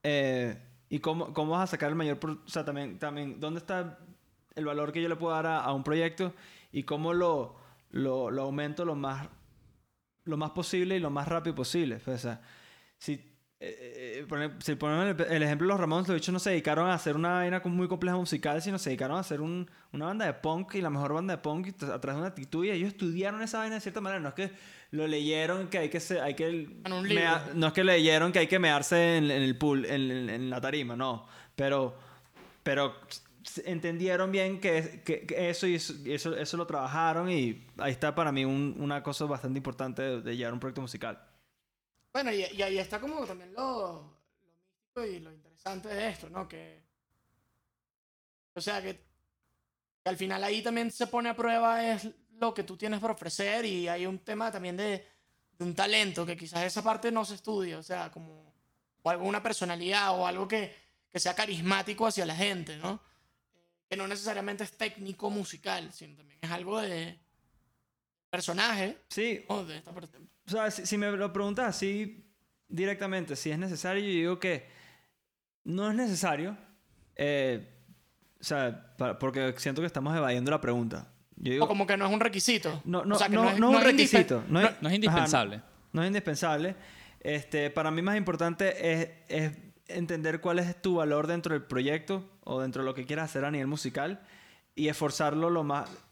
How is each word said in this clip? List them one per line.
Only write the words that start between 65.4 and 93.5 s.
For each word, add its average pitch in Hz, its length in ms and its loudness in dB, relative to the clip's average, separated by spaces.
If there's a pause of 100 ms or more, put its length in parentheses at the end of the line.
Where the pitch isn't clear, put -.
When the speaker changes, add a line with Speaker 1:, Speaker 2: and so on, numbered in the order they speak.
Speaker 2:
sino 147 240 -20
también - 260 -20
es 165 80 -6
algo 180 300 -2
de 170 380 -6 (1120)
personaje, 196 680 0 (100)
Speaker 1:
Sí. 226 400 -2
Speaker 2:
¿no? 196 160 -2
De 156 120 -12
esta 165 160 -16
parte. 175 260 -16 (280)
Speaker 1:
O - 40 -14
sea, 214 200 2
si, 202 160 -6
si 208 120 0
me 208 140 2
lo 196 200 -2
preguntas 202 340 0
así 202 580 -2 (440)
directamente, 190 680 -2
si 156 140 -4
es 151 80 -2
necesario, 185 440 -2
yo 202 80 -2
digo 175 300 2
que 170 260 -2 (1000)
no 196 240 -2
es 214 60 0
necesario, 190 640 0 (600)
eh, 139 540 0 (720)
o - 40 -16
sea, 127 520 -2
pa-, 127 220 -2
porque 131 400 0
siento 139 220 -2
que 170 60 0
estamos 151 300 -2
evadiendo 127 340 2
la 156 100 2
pregunta. 120 500 -2 (260)
Yo 127 160 -2
digo 143 120 6
Speaker 2:
O - 40 2
como 196 180 2
que 196 100 4
no 196 100 2
es 196 60 4
un 214 80 2
requisito. 190 640 2
Speaker 1:
No, 175 200 0
no, 202 120 2
Speaker 2:
O - 20 4
sea, 202 100 4
que 208 80 4
Speaker 1:
no, 226 80 8
Speaker 2:
no 233 60 8
es, 196 80 2
Speaker 1:
no 233 100 8
es 226 40 10
Speaker 2:
no 226 60 10
Speaker 1:
un 226 80 8
Speaker 2:
es 262 60 12
indispen-, 277 280 10
Speaker 1:
requisito, 120 280 4
no 165 120 6
es 220 100 8
Speaker 2:
no, - 120 -10
Speaker 3:
No 151 60 0
es 180 60 4
indispensable. 156 640 4
Speaker 1:
ajá, 110 80 -10 (280)
no, 160 80 2
no - 20 4
es 180 60 2
indispensable. 170 680 0 (440)
Este, 147 500 -2
para 156 200 0
mí 165 120 0
más 202 140 2
importante 170 760 0
es, 165 160 0 (200)
es 156 240 0 (360)
entender 160 520 -2
cuál 175 180 2
es 175 240 -2
tu 180 140 2
valor 151 300 2
dentro 170 280 0
del 139 80 0
proyecto 156 680 -2 (160)
o 131 160 -2
dentro 131 220 -2
de 131 40 0
lo 131 80 -2
que 131 120 -8
quieras 151 240 -4
hacer 139 160 -2
a 147 40 0